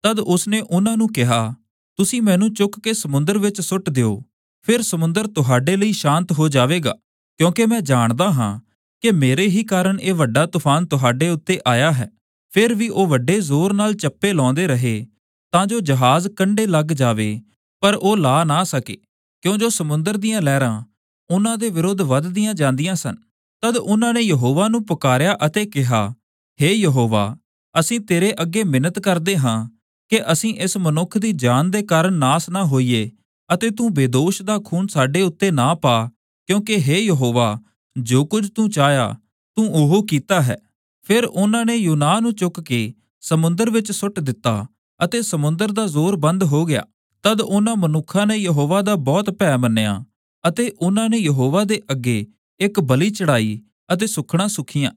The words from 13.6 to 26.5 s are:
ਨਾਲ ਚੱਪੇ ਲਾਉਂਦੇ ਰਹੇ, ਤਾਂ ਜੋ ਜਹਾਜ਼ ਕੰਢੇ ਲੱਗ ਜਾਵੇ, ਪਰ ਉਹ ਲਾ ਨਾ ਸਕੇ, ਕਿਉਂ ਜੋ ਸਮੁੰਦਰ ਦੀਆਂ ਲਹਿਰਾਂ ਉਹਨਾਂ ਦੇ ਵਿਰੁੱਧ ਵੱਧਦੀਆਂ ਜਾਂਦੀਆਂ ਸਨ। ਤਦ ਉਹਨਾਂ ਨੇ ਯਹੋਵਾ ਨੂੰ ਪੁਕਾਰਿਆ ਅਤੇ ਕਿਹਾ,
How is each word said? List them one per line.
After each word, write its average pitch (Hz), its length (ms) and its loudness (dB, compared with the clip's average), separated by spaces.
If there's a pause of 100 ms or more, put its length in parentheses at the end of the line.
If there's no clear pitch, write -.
ਨਾਲ 208 220 0
ਚੱਪੇ - 380 -2
ਲਾਉਂਦੇ 143 340 0
ਰਹੇ, 123 400 -2 (460)
ਤਾਂ 185 140 4
ਜੋ 226 140 -2
ਜਹਾਜ਼ 143 480 2
ਕੰਢੇ 208 380 0
ਲੱਗ 156 180 2
ਜਾਵੇ, 113 560 -2 (400)
ਪਰ 202 140 2
ਉਹ 202 220 0
ਲਾ 151 280 2
ਨਾ 156 200 0
ਸਕੇ, 123 340 -6 (420)
ਕਿਉਂ 196 180 -2
ਜੋ 226 100 0
ਸਮੁੰਦਰ 160 480 -2
ਦੀਆਂ 214 260 -2
ਲਹਿਰਾਂ 135 400 0 (480)
ਉਹਨਾਂ 214 280 0
ਦੇ 226 120 -2
ਵਿਰੁੱਧ 185 300 -2
ਵੱਧਦੀਆਂ 180 540 0
ਜਾਂਦੀਆਂ 147 400 0
ਸਨ। 131 220 -6 (440)
ਤਦ 233 160 0
ਉਹਨਾਂ 226 380 0
ਨੇ 240 60 0
ਯਹੋਵਾ 156 480 2
ਨੂੰ 226 180 -2
ਪੁਕਾਰਿਆ 147 600 0
ਅਤੇ 208 200 -2
ਕਿਹਾ, 123 480 -2 (480)